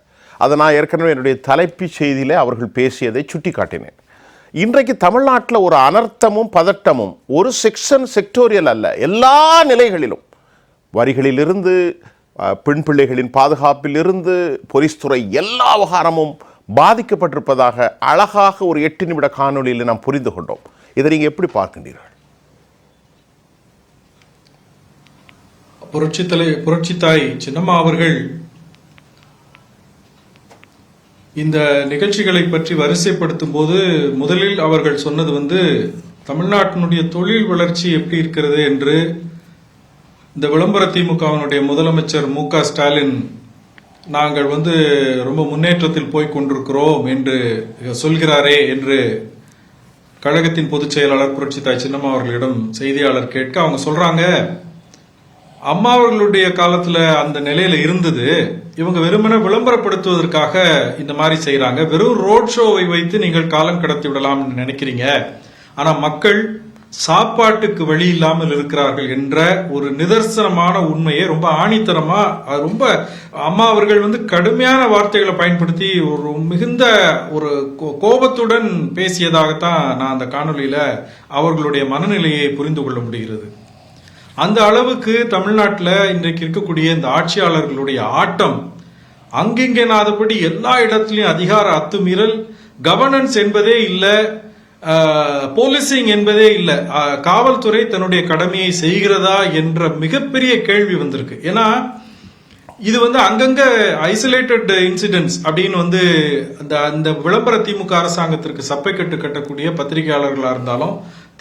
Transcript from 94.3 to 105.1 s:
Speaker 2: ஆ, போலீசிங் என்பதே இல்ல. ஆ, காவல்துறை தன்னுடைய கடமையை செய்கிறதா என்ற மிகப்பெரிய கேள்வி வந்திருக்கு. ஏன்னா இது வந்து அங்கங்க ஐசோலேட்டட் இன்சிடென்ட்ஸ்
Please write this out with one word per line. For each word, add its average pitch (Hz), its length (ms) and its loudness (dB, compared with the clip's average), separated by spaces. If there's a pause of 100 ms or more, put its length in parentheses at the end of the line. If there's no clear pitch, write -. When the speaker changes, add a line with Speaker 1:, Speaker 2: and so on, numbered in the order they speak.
Speaker 2:
ஆ, 160 80 2 (500)
போலீசிங் 262 600 0
என்பதே 208 480 4
இல்ல. 156 360 0
ஆ, 143 240 0
காவல்துறை 220 720 2
தன்னுடைய 180 380 0
கடமையை 180 560 -2
செய்கிறதா 190 720 2
என்ற 160 360 0
மிகப்பெரிய 254 720 -2
கேள்வி 202 320 0
வந்திருக்கு. 135 480 -6
ஏன்னா 208 240 0 (1120)
இது 226 220 0
வந்து 240 180 2
அங்கங்க 254 440 2 (400)
ஐசோலேட்டட் 226 760 0
இன்சிடென்ட்ஸ் 180 680 0